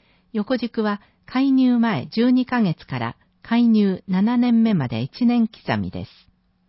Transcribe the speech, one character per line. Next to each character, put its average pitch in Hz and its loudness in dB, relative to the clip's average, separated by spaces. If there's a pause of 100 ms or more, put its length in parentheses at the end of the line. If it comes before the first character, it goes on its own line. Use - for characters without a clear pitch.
(320)
横 226 -2
軸 226 -6
は、 208 -4 (240)
介 269 0
入 254 4
前 208 -2
十 240 0
二 254 2
ヶ 247 -2
月 175 -2
か 127 -8
ら 120 -8 (240)
介 233 0
入 208 2
七 208 0
年 240 2
目 226 2
ま 139 0
で 113 -6
一 180 -4
年 233 2
刻 - -6
み 92 -6
で 90 -10
す。 - -20 (580)